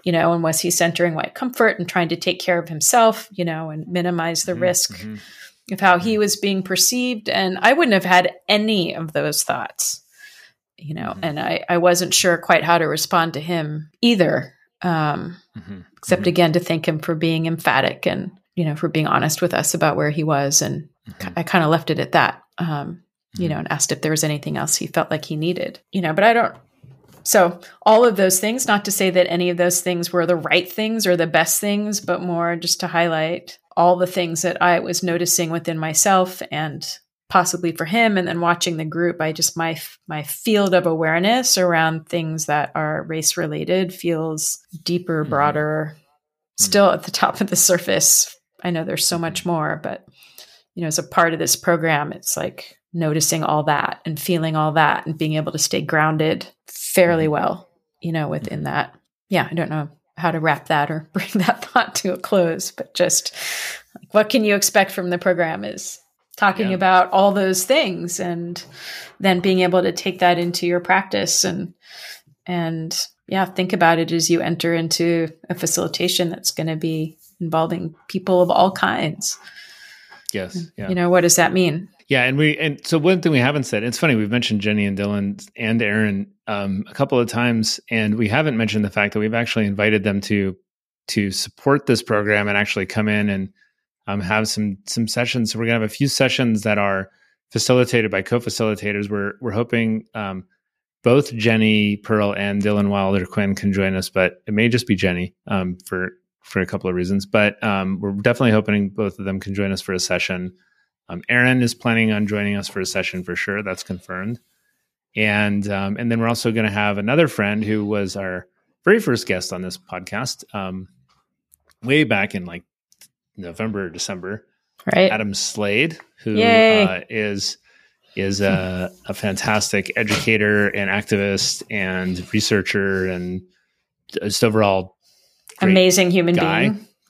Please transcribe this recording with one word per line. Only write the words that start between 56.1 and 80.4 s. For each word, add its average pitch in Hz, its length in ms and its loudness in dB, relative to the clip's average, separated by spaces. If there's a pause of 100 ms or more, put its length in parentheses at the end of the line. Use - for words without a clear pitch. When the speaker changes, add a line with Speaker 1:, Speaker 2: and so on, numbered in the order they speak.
Speaker 1:
fairly 170 560 2
Speaker 2:
Mm-hmm. 156 80 0
Speaker 1:
well, - 380 -4 (320)
you 165 100 -6
know, 156 160 -4
within 156 300 -6
Speaker 2:
Mm-hmm. 151 60 -6
Speaker 1:
that. 143 300 -4 (360)
Yeah, 175 200 0
I 165 40 -6
don't 165 160 -2
know 151 180 -4 (300)
how 165 140 0
to 165 80 -4
wrap 156 280 0
that 147 220 2
or 156 200 -6
<laughs> - 40 -14
bring - 220 -4
that 196 280 0
thought - 300 0
to 185 180 -2
a 180 60 -6
close, 175 520 0
but - 220 -14
just, - 420 0 (640)
like, - 140 -16
what 208 160 4
can 220 160 2
you 202 100 2
expect 196 360 2
from 180 180 -6
the 175 80 0
program 175 480 0
is - 340 -12 (380)
talking 196 340 0
Speaker 2:
Yeah. 190 60 0
Speaker 1:
about 185 360 4
all 196 200 6
those 190 320 0
things 175 540 0
and 175 440 -6 (580)
then 185 200 4
being 190 200 4
able 180 220 4
to 185 100 0
take 185 280 -6
that 175 180 4
into 175 280 -2
your 175 140 2
practice 190 640 0
and, 180 300 -6 (720)
and 165 600 -4 (220)
yeah, 190 160 0
think 185 280 -4
about 170 260 4
it 165 140 -2
as 165 180 0
you 170 100 4
enter 170 340 -2
into 165 540 0 (200)
a 175 60 -6
facilitation 175 760 -2
that's - 200 -6
gonna 160 260 -4
be 160 400 -4 (240)
involving 165 540 -2 (140)
people 185 340 2
of 180 80 4
all 185 220 4
kinds. - 640 -2 (920)
Speaker 2:
Yes, 95 240 -6